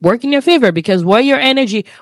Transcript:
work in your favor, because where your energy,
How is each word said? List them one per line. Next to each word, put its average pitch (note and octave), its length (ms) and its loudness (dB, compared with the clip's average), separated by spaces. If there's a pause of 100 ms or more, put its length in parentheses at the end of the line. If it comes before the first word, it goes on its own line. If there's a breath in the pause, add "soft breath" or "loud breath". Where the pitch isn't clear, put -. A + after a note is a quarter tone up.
work A3 220 0
in C#4 80 -2
your C#4 80 2
favor, C4 320 2
because E3+ 320 -2
where G3+ 160 2
your C4+ 180 0
energy, C4 460 -2 (180 loud breath)